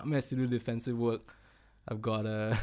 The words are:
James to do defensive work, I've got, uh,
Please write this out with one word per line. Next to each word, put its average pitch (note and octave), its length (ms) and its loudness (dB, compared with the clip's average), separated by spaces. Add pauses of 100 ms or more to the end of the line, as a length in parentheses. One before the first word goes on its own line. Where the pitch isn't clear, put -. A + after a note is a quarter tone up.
James C#3+ 180 2
to C3 80 -2
do B2+ 120 2
defensive A#2 500 -2
work, A#2 380 0 (520)
I've A2 140 -6
got, A2 240 0
uh, G#2+ 380 0